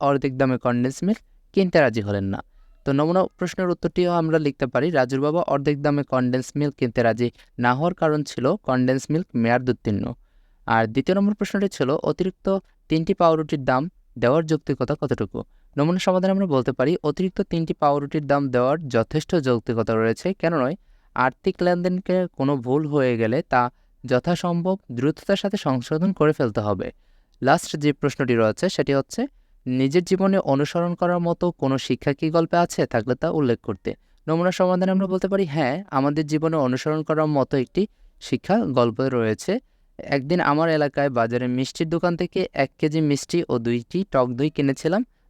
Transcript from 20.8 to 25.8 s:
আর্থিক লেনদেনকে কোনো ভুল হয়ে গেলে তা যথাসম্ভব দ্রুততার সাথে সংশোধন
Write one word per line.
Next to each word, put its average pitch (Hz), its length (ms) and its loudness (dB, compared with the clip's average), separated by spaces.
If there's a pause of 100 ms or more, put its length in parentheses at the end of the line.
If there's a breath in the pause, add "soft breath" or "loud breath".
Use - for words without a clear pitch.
আর্থিক - 480 -2
লেনদেনকে 180 640 0
কোনো 143 300 -2
ভুল 135 300 0
হয়ে 135 320 2
গেলে 113 240 0
তা 123 280 0 (360)
যথাসম্ভব 170 720 0 (160)
দ্রুততার 143 440 0
সাথে 202 200 -4
সংশোধন 156 560 -2